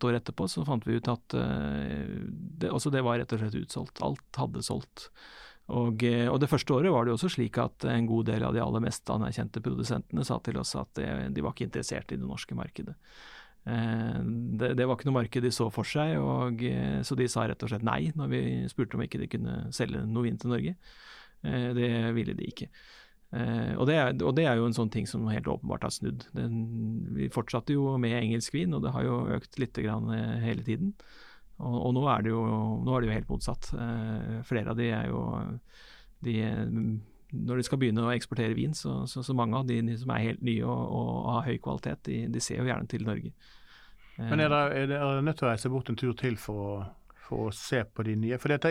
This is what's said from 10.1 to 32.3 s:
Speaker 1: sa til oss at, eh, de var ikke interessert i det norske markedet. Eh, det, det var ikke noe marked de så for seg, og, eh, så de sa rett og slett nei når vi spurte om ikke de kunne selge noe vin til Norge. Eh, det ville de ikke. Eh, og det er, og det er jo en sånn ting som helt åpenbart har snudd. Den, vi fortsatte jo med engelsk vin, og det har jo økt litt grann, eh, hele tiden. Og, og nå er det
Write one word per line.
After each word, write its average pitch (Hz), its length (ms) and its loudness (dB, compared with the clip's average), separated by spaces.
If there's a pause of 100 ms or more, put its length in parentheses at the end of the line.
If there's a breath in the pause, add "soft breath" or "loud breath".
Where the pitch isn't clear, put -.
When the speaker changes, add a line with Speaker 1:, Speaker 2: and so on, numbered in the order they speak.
Speaker 1:
sa 120 140 0
til - 180 -2
oss - 180 -2
at, 131 220 -6
eh, 67 320 -2
de 69 100 0
var 73 140 0
ikke - 160 -4
interessert - 420 -4
i - 40 -2
det 65 120 -4
norske - 260 -8
markedet. - 400 -6 (720 loud breath)
Eh, 113 540 0 (400)
det, 123 160 2
det 127 140 4
var 127 100 2
ikke - 120 -6
noe 131 120 4
marked 120 220 0
de 123 100 2
så 113 180 2
for 117 140 0
seg, 151 320 2
og, 127 480 0
eh, 127 360 0
så 135 140 -2
de 127 140 4
sa 113 160 2
rett - 160 -4
og 113 80 -4
slett 113 160 -2
nei 143 300 2
når 139 160 -2
vi 127 80 0 (280)
spurte 127 300 -2
om 120 60 0
ikke - 180 -6
de - 80 -4
kunne 117 440 -4
selge - 300 -2
noe 113 220 0
vin 113 140 -2
til 123 100 -2
Norge. 147 240 0 (680 loud breath)
Eh, 123 320 0
det 120 140 2 (240)
ville 117 200 0
de - 160 -4
ikke. - 180 -10 (640 loud breath)
Eh, 117 460 0
og 127 100 4
det 151 80 6
er, 131 140 4 (160)
og 131 100 4
det 165 80 6
er 123 140 4
jo 117 100 4
en 113 80 2
sånn 113 160 2
ting 107 160 0
som 110 220 -2
helt 107 180 0
åpenbart - 380 -2
har - 80 -2
snudd. 120 400 -4
Den, 117 240 -2 (560)
vi 135 180 0
fortsatte - 400 0
jo 139 300 2
med 117 160 2
engelsk 117 340 0
vin, 165 240 0
og 143 80 0
det 131 80 0
har 127 140 2
jo 123 160 2 (160)
økt - 240 -10
litt - 180 -4
grann, 110 320 0
eh, 113 300 0
hele 117 240 0
tiden. 156 260 0 (680 loud breath)
Og, 120 160 0
og 123 160 2
nå 127 160 4
er 107 160 4
det 113 80 4